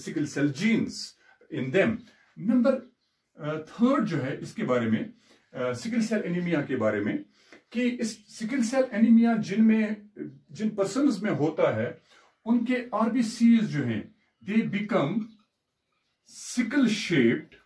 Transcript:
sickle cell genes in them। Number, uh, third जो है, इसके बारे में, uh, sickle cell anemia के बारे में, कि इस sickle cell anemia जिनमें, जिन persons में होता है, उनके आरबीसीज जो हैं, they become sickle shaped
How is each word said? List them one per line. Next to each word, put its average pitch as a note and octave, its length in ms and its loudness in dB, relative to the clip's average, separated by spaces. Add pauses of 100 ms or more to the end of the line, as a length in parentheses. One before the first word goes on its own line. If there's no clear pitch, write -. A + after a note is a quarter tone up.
sickle D3 320 -4
cell C#3+ 120 2
genes G3+ 460 0 (600)
in C3+ 200 -4
them। B2+ 220 2 (420)
Number, B3 520 0 (540)
uh, D#3 220 -8
third B3 380 2
जो D#3+ 120 -4
है, B2+ 240 -6
इसके - 220 -10
बारे A#2+ 240 0
में, - 260 -2 (460)
uh, B2 160 -4
sickle A#3 260 -4
cell - 240 -2
anemia F3 360 -2
के C3 140 -4
बारे G#2+ 260 0
में, - 240 -4 (460)
कि A#3 100 -2
इस A#3+ 580 -4
sickle A#3+ 220 -4
cell B3+ 320 0
anemia A3+ 440 6
जिनमें, A3 640 2 (500)
जिन G#3 180 -4
persons G#3+ 540 0
में F#3+ 80 0
होता D3 440 0
है, - 260 -4 (440)
उनके A#3+ 480 0
आरबीसीज A3+ 720 4
जो C#3+ 200 -2
हैं, A2+ 320 -6 (340)
they A3 120 2
become G3 580 -2 (1300)
sickle B3 360 2
shaped - 680 0 (100)